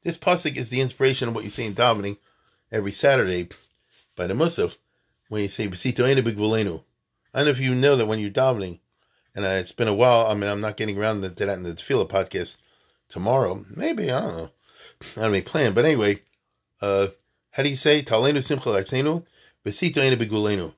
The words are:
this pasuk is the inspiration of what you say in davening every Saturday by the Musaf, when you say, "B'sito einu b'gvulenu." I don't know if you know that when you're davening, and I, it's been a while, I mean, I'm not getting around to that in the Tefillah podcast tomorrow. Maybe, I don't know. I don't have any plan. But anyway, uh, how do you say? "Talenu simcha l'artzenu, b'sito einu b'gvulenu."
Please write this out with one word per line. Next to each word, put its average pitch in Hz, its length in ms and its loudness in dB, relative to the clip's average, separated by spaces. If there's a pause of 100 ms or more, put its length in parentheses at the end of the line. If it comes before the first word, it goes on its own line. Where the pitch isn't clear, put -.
this 165 140 -6
pasuk 170 400 0
is 120 120 -6
the 123 120 0
inspiration 131 480 0
of 117 60 -6
what 107 100 -6
you 101 40 -8
say 117 160 -6
in 104 80 -6
davening 104 440 2 (540)
every 101 200 -4
Saturday 98 560 2 (720)
by 87 100 -4
the 92 60 -2
Musaf, 117 420 0 (540)
when 107 140 -2
you 98 40 -2
say, 104 200 -4
"B'sito 120 360 -2
einu 135 180 4
b'gvulenu." 107 640 0 (500)
I 127 60 -4
don't 147 60 2
know 147 60 4
if 123 80 -2
you 131 140 0
know 135 220 4
that 113 120 2
when 110 120 -2
you're 104 100 -4
davening, 104 500 0 (560)
and 104 100 -4
I, 95 100 0
it's 90 160 -4
been 117 160 0
a 104 60 2
while, 117 340 6
I 107 60 2
mean, 101 160 -2
I'm 101 120 -2
not 107 160 -4
getting 107 200 -4
around 107 240 0
to 95 80 -6
that 98 200 -4
in 92 140 -6
the 85 100 -6
Tefillah 107 360 -2
podcast 92 480 -2 (520)
tomorrow. 101 560 0 (100)
Maybe, 233 360 -4
I 127 100 -2
don't - 160 -6
know. 160 120 -10 (520)
I - 40 -16 (100)
don't 110 80 -4
have 110 100 2
any 95 80 2
plan. 123 320 0
But 123 120 4
anyway, 107 340 2 (600)
uh, 98 260 0 (440)
how 139 120 -4
do 147 60 0
you 139 60 -4
say? 147 260 4
"Talenu 135 420 2
simcha 131 260 -4
l'artzenu, 131 540 -2 (400)
b'sito 135 340 -2
einu 135 180 4
b'gvulenu." 104 640 -2